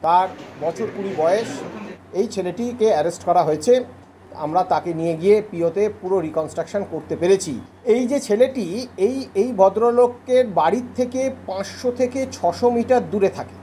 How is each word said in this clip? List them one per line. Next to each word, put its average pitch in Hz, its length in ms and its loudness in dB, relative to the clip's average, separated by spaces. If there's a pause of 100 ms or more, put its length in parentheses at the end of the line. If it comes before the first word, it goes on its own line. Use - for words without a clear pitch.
তার 180 260 4 (320)
বছর 170 260 -4 (100)
কুড়ি 196 200 -6
বয়স, 185 300 2 (640)
এই 202 140 0
ছেলেটিকে 220 600 -2
অ্যারেস্ট 170 380 0
করা 175 180 4
হয়েছে। 160 420 2 (500)
আমরা 160 280 0
তাকে 170 320 -2
নিয়ে 165 220 -2
গিয়ে 202 340 4
পিওতে 170 380 0 (120)
পুরো 185 200 0
reconstruction 160 720 -4
করতে 156 260 -6
পেরেছি। 170 440 2 (240)
এই 240 220 4
যে 277 140 0
ছেলেটি, 233 680 0 (100)
এই, 254 380 -2
এই 233 180 0
ভদ্রলোকের 240 920 2
বাড়ির 180 360 2 (140)
থেকে 254 340 -2 (160)
পাঁচশো 196 460 -6
থেকে 254 400 -2
ছশো 180 380 0
মিটার 233 400 2
দূরে 196 180 2
থাকে। - 340 -6